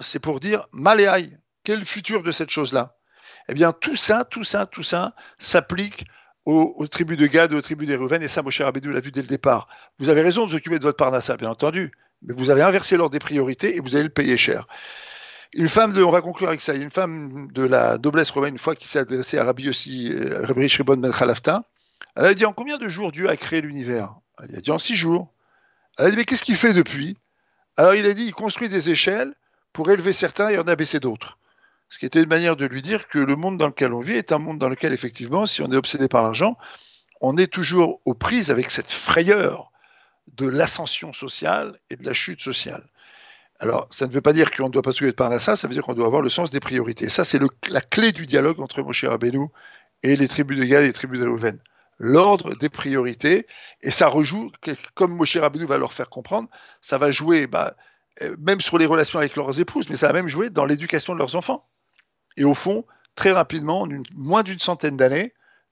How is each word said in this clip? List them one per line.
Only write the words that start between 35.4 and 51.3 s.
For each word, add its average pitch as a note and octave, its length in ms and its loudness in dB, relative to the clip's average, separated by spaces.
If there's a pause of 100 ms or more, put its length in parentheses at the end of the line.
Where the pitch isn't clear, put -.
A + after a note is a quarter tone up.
si - 160 -2
on B2+ 80 -4
est C3 60 2
obsédé C3+ 320 0
par A#2+ 140 4
l'argent, C3 340 0 (640)
on C4 160 0
est F3+ 160 2
toujours F3 540 2
aux B2+ 80 0
prises G#3+ 360 0
avec B2+ 200 0
cette - 200 -4
frayeur - 800 0 (680)
de C3+ 120 -2
l'ascension D3+ 640 -2
sociale - 640 -4 (120)
et - 60 -14
de - 80 -14
la C3 100 -4
chute - 260 -6
sociale. - 480 -8 (720)
Alors, A2+ 300 -2
ça - 180 -4
ne B2 40 -14
veut B2 100 -2
pas D3+ 100 2
dire D#3 180 2
qu'on C3+ 140 -6
ne C3 60 -4
doit C3 120 -2
pas C3 80 -2
s'occuper C3 200 -2
de A2+ 60 -4
parler A#2+ 200 0
à - 20 0
ça, G#3+ 160 0
ça - 140 -4
veut B2 60 -8
dire C#3+ 100 -4
qu'on B2 100 -6
doit A#2 120 0
avoir C3+ 160 2
le B2+ 80 0
sens E3+ 200 -4
des C#3 80 -4
priorités. A#2 500 -6
Ça, - 140 2
c'est D3+ 160 0
le, C#3 80 2 (220)
la C3 140 -2
clé A3 280 2
du D#3+ 160 -6
dialogue C#3+ 340 2
entre C#3 220 -8
Moshe C#3 220 -4
Rabbeinu B2+ 420 0 (560)
et C3+ 140 4
les C#3 100 4
tribus C#3 320 -2
de C3 60 2
Gad C3+ 180 6
et C#3+ 40 6
les B2 60 2
tribus B2+ 280 -6
de B2 40 0
Réhouven. A2+ 340 -2 (400)